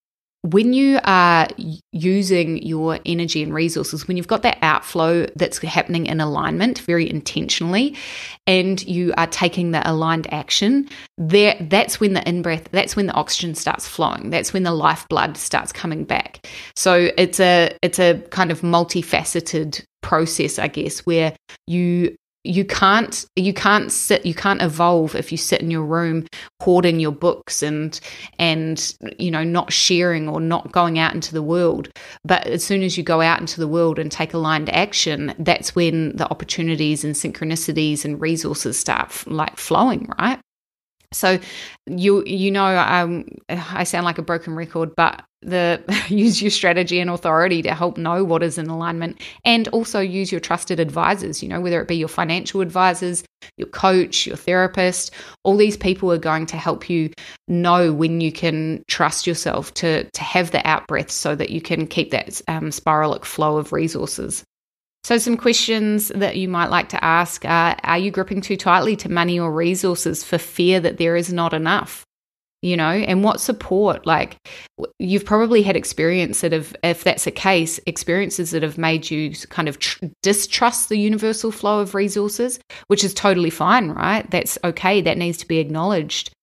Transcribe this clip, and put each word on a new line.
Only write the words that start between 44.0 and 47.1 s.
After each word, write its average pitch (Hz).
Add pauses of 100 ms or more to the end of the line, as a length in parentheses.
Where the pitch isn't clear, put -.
like 170
a 160
broken 165
record, 165
but - (180)
the 175 (240)
<laughs> -
use 208
your 202
strategy 180
and 175